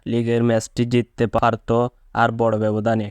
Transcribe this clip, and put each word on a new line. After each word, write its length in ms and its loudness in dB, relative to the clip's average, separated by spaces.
লিগের 380 0
ম্যাচটি 420 0
জিততে 400 -2
পারত 340 0
আর 80 4
বড় 240 2
ব্যবধানে। 480 0